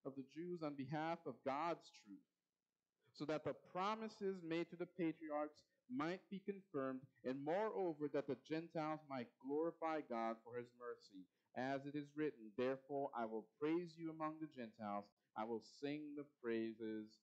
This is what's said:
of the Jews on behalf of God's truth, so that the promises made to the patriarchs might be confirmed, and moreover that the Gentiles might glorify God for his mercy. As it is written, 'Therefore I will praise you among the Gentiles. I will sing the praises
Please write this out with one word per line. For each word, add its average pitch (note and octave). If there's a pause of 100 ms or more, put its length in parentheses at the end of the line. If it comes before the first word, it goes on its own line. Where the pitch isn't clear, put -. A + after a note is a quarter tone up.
of C3+
the C3+ (100)
Jews F3
on D3
behalf D#3
of B2+ (100)
God's D3+ (140)
truth, G2 (920)
so D3+
that D3+
the C3+ (160)
promises G3
made E3
to F3
the E3+
patriarchs D#3 (260)
might D#3
be G3
confirmed, C3+ (240)
and C3+
moreover F3
that C#3+
the C3 (100)
Gentiles D#3 (100)
might B2+ (160)
glorify D#3+
God A2+
for A#2+
his A#2+ (120)
mercy. A2+ (300)
As C3+
it C#3+
is C#3+
written, C3
'Therefore C3+
I A#2+
will A2 (120)
praise D#3+
you E3
among D#3
the D#3
Gentiles. A2 (300)
I A2
will A2+ (200)
sing D3
the C#3+ (160)
praises A2